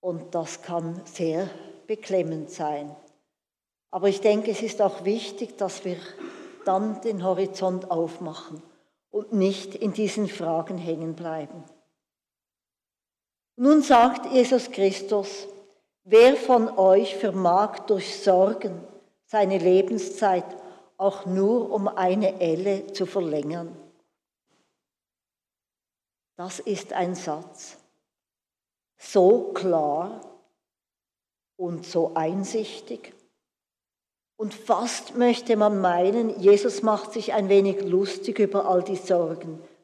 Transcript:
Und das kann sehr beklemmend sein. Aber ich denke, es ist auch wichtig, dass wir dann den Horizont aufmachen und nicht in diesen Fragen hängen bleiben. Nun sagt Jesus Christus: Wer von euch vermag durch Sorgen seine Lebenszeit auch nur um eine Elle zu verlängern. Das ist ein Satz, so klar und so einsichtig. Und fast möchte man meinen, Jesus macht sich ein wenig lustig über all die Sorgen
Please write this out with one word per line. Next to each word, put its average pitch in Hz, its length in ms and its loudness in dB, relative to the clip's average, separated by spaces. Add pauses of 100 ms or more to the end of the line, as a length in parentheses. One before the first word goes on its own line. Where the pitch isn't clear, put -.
Und 175 360 -8
das 160 260 -6
kann 170 420 -6
sehr 170 460 -4 (380)
beklemmend 175 600 -4
sein. 147 460 -6 (960)
Aber 185 180 0
ich 196 120 0
denke, 214 320 2
es 196 100 -6
ist 226 180 -6
auch 185 240 0
wichtig, 226 540 -6
dass 185 260 -8
wir 180 120 -6 (680)
dann 202 360 0
den 202 240 -6
Horizont 185 680 -2
aufmachen 165 720 -6 (480)
und 214 220 -6
nicht 190 420 0
in 208 200 -4
diesen 208 340 -2
Fragen 165 500 -4
hängen 165 380 -6
bleiben. 160 480 -10 (1900)
Nun 285 260 6
sagt 247 440 4
Jesus 247 440 2
Christus: 196 760 -2 (560)
Wer 233 320 8
von 226 320 4 (100)
euch 190 380 6
vermag 190 680 0
durch 190 360 -2
Sorgen 190 580 2 (440)
seine 196 340 0
Lebenszeit 185 840 2 (520)
auch 196 300 -2
nur 196 440 0
um 202 180 -2
eine 190 520 0
Elle 185 520 -2
zu 185 140 -4
verlängern. 165 680 -6 (2500)
Das 180 220 -12
ist - 340 -6
ein 180 220 -2
Satz, - 640 -12 (1160)
so 208 560 2
klar 170 680 -2 (1400)
und 175 300 -8
so - 280 -2
einsichtig. 190 1000 -6 (1200)
Und 214 160 -8
fast - 640 -4
möchte 240 400 2
man 208 240 2
meinen, 196 600 0
Jesus 202 420 6
macht 214 300 -2
sich 220 200 -6
ein 196 160 0
wenig 196 340 4
lustig 196 580 -2
über 196 280 2
all 180 140 4
die 190 140 -6
Sorgen 165 640 -2 (220)